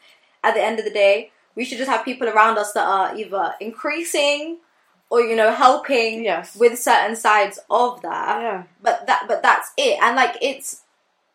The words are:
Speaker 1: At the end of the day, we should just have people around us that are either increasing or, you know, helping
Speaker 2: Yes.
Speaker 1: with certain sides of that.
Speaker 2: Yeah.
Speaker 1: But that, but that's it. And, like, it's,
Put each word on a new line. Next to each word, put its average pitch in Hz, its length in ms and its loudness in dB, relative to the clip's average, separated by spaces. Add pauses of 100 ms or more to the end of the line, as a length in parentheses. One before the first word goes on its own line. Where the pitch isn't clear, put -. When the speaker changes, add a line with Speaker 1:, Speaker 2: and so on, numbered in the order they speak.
(420)
Speaker 1:
At 220 120 2
the 208 80 0
end 220 160 -2
of 214 60 -6
the 208 60 -6
day, 208 400 2 (240)
we 247 100 -8
should 254 140 -8
just 262 120 -4
have 226 140 -2
people 254 240 -4
around 220 300 4
us 208 160 -2
that 214 120 0
are 190 300 0
either 190 440 -4
increasing 294 960 -4 (520)
or, 233 100 4
you 226 160 0
know, 220 160 4
helping 247 720 2
Speaker 2:
Yes. 175 320 -4
Speaker 1:
with 233 240 4
certain 226 340 0
sides 214 440 0 (120)
of 240 320 0
that. 202 380 -6
Speaker 2:
Yeah. 208 220 -6 (200)
Speaker 1:
But 214 240 -2
that, - 220 0
but 220 140 -2
that's - 340 0
it. 285 260 0
And, 240 140 2
like, 247 240 0
it's, - 400 -8 (540)